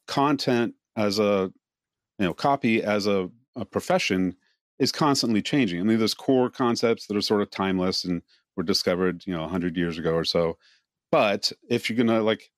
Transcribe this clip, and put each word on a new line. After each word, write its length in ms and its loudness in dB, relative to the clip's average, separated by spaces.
content 680 0
as 240 0
a, 320 2
you 60 0
know, 80 0
copy 500 2
as 240 0
a, 220 0
a 100 -10
profession 720 -2
is 120 0
constantly 500 2
changing. 380 0
I 40 -2
mean, 160 2
there's 160 0
core 340 2
concepts 580 0
that 100 -2
are 40 0
sort 200 2
of 100 -6
timeless 540 -2
and 160 -4
were 60 -2
discovered, 640 0
you 80 -4
know, 100 -4
a 40 -6
hundred 280 -2
years 200 -2
ago 160 0
or 120 0
so. 320 -2
But 400 0
if 200 -2
you're 80 -6
gonna, 260 4
like, 340 -2